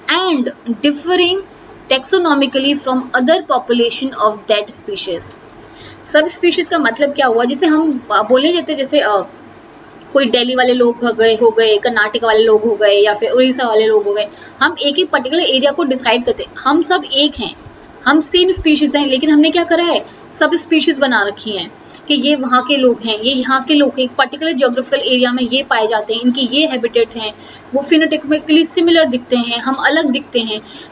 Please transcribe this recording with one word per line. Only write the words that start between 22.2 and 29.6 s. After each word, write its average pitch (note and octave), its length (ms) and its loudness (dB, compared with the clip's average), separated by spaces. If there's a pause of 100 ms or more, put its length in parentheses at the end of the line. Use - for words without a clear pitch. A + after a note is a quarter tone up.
वहाँ B3+ 280 0
के C#4+ 140 0
लोग B3+ 280 2
हैं, A3 140 -4
ये B3 140 -2
यहाँ C4 300 -2
के D#4 100 0
लोग C#4+ 160 4
हैं। C4 100 -4
एक B3+ 120 -4
पर्टिकुलर C#4+ 400 -2
जियोग्राफिकल B3+ 480 0
एरिया B3+ 320 0
में B3+ 120 -2
ये B3+ 200 -2
पाए A3+ 240 0
जाते A3 260 -2
हैं, A#3 80 -6
इनके B3 200 0
ये C#4+ 260 0
हैबिटेट A#3 480 -2
हैं, G#3+ 180 -8 (420)
वो C#4 60 0
phenotypically D#4 880 2
सिमिलर E4 380 2
दिखते B3 300 -2
हैं, A#3+ 240 -2
हम C4 160 -4